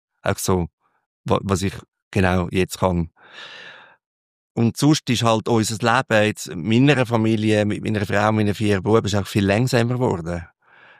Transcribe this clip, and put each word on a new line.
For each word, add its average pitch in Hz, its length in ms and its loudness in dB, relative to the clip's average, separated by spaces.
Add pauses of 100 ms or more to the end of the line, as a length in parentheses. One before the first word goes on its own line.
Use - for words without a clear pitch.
(220)
Auch - 160 -4
so, 90 280 -2 (580)
wa-, 95 180 0
was 95 200 -2
ich 95 120 -6 (360)
genau 92 400 0
jetzt 92 280 -4
kann. 87 320 -2 (1500)
Und 117 160 2
sonst 147 320 2
ist 117 140 0
halt 113 260 2
unser 110 280 0
Leben 113 500 2
jetzt - 280 -6
mit 107 280 2
meiner 131 240 4
Familie, 110 580 0
mit 101 180 -4
meiner 104 220 -2
Frau, 104 260 0
meinen 107 240 0
vier 104 280 -2
Buben, 107 240 2
ist 98 80 -2
auch 98 120 -2
viel 101 200 0
langsamer 117 480 0
geworden. 87 500 -4 (560)